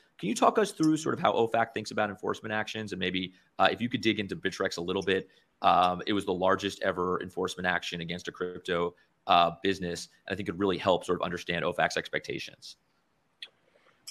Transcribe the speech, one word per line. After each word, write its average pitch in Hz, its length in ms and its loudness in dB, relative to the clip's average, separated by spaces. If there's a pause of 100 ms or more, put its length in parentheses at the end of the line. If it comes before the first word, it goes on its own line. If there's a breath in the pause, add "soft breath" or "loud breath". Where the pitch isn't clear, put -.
(160)
Can 180 120 -6
you 226 80 -2
talk 247 220 4
us 208 120 2
through 156 260 2
sort 151 160 -2
of 113 80 -4
how 104 120 4
ofac 113 420 2
thinks 107 160 -6
about 107 180 0
enforcement 101 440 -6
actions? 107 400 -4
And 90 80 -6
maybe, 92 340 -2 (240)
uh, 95 120 8
if 95 100 -2
you 120 80 -2
could 117 120 -4
dig 107 200 2
into 92 160 -6
Bittrex 95 420 -4
a - 20 -4
little 92 220 0
bit, 92 260 0 (320)
um, 90 460 6
it 107 60 0
was 98 120 0
the 98 80 0
largest 95 500 2
ever 90 380 0
enforcement 92 460 -4
action 87 340 -2
against 85 280 -8
a 85 40 -6
crypto, 90 640 -2 (320)
uh, 87 240 6 (120)
business. 87 460 -2 (180)
And 95 80 -6
I - 20 -2
think 95 120 -6
it 87 80 -4
really 95 220 0
helped 92 260 2
sort 90 160 0
of 80 40 -2
understand 87 400 -4
ofac's 82 320 0
expectations. - 800 -8 (1300)